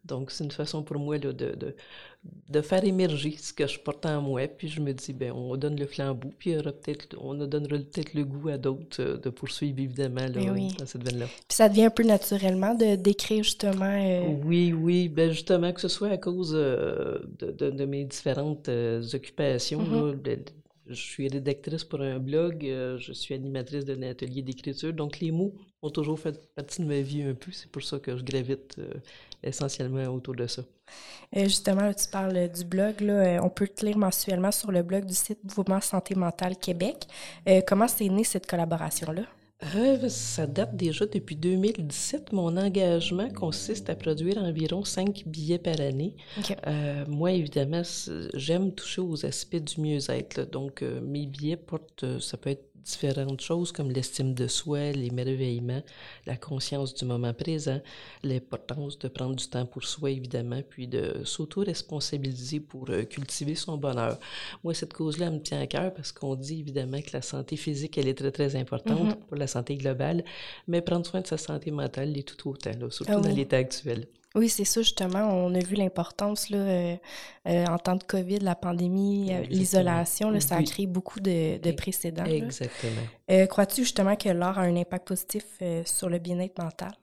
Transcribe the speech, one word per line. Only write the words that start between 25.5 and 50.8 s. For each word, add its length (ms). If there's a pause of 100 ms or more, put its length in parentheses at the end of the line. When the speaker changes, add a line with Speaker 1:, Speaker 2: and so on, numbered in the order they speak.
Speaker 1:
ont 80
toujours 300
fait 200 (160)
partie 260
de 60
ma 140
vie 220
un 100
peu. 200
C'est 160
pour 140
ça 160
que 180
je 60
gravite, 560
euh, 140 (480)
essentiellement 600 (100)
autour 220
de 120
ça. 140 (760)
Speaker 2:
Euh, 60
justement, 400
là, 100
tu 160
parles, 260
euh, 140
du 160
blog, 340
là, 140
euh, 300
on 60
peut 180
te 180
lire 120
mensuellement 540
sur 220
le 100
blog 220
du 80
site 260 (180)
Mouvement 240
Santé 340
Mentale 420
Québec. 480 (420)
Euh, 180
comment 220
c'est 220
né 160
cette 200
collaboration-là ? 800 (520)
Speaker 1:
Euh, 340
ça 360
date 300
déjà 300
depuis 320
deux 180
mille 320
dix-sept. 460
Mon 240
engagement 720
consiste 600
à 60
produire 420
environ 460
cinq 420
billets 340
par 200
année. 360 (220)
Speaker 2:
Ok. 180 (120)
Speaker 1:
Euh, 400
moi, 240
évidemment, 540
c'est, 480
j'aime 400
toucher 280
aux 240
aspects 300
du 240
mieux-être, 580
là. 80
Donc, 360